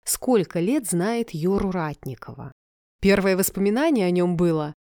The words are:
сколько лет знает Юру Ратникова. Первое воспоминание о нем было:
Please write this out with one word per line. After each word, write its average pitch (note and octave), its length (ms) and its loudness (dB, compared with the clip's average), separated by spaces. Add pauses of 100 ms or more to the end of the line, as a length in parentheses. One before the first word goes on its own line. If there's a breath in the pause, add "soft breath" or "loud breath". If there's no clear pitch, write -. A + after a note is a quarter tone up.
сколько - 560 0
лет A#3 300 0
знает A3 420 -2
Юру F#3+ 400 -2
Ратникова. C#3+ 800 -8 (500)
Первое F#3+ 360 4
воспоминание G#3 680 0
о F3+ 40 2
нем F3+ 260 2
было: D#3+ 460 0